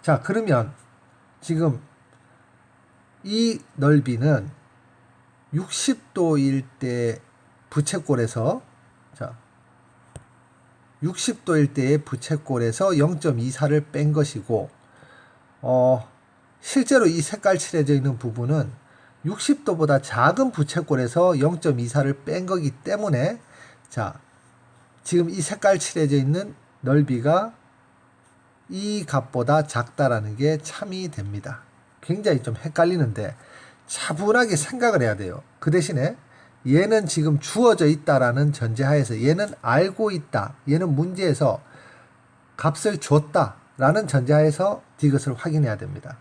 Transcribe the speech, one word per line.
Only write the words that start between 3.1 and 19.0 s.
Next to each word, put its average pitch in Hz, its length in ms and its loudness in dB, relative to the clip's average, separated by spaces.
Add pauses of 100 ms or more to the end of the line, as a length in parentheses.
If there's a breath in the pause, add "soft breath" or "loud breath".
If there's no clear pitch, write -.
이 220 380 -2 (140)
넓이는 139 760 2 (1040)
육십 - 600 -4
도일 139 540 0 (120)
때 120 400 -2 (500)
부채꼴에서, 147 920 -2 (540)
자, 120 200 -12 (1700)
육십 180 400 -4
도일 151 300 2
때의 139 320 2
부채꼴에서 139 920 -2
영점이사를 147 920 0
뺀 147 220 0
것이고, 117 560 -2 (920 soft breath)
어, 127 480 2 (520)
실제로 254 440 2
이 165 160 4
색깔 190 360 0
칠해져 147 360 0
있는 135 240 0
부분은 120 540 -2 (540 soft breath)